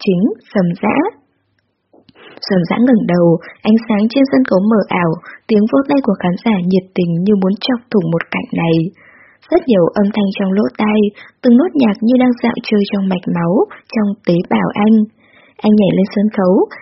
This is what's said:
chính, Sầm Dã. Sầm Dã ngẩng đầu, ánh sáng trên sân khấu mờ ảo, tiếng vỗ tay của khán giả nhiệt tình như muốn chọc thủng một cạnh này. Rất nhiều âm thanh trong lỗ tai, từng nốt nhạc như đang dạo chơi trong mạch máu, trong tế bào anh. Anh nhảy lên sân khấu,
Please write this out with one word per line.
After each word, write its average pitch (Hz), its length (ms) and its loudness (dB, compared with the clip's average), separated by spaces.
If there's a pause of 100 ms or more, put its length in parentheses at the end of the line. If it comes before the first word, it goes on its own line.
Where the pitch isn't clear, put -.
chính, 180 180 0 (280)
Sầm 185 160 0 (140)
Dã. 214 140 -2 (1500)
Sầm 185 220 0
Dã - 100 -2
ngẩng 240 240 2 (100)
đầu, 175 140 2 (340)
ánh 220 260 2
sáng 208 240 0
trên 277 200 2
sân 262 180 2
khấu 190 100 2 (120)
mờ 214 100 2 (220)
ảo, 165 80 0 (360)
tiếng 208 240 2
vỗ 269 80 2 (100)
tay 285 140 2
của 202 180 0
khán 175 140 -2 (100)
giả 220 100 2 (140)
nhiệt 185 160 0 (100)
tình 175 160 -2 (140)
như 214 160 2
muốn 190 120 0 (120)
chọc 240 140 -2 (120)
thủng 165 200 -2
một 165 200 -2
cạnh - 180 -8 (140)
này. 165 120 0 (760)
Rất 330 160 2
nhiều 190 180 4 (160)
âm 196 140 2
thanh 202 200 0
trong 190 220 -4
lỗ 220 80 0 (120)
tai, 214 220 0 (420)
từng 240 160 4
nốt 349 140 2 (100)
nhạc 214 240 0
như 247 140 2
đang 254 140 2 (100)
dạo 233 140 -2 (100)
chơi 208 140 0 (100)
trong 196 200 -2
mạch 185 140 -6 (100)
máu, 170 180 -2 (400)
trong 208 160 -2 (160)
tế 175 100 2 (140)
bào 202 180 -2 (180)
anh. 220 100 4 (680)
Anh 214 100 4
nhảy 196 220 2
lên 190 180 2
sân 208 120 0 (100)
khấu, 185 160 2 (280)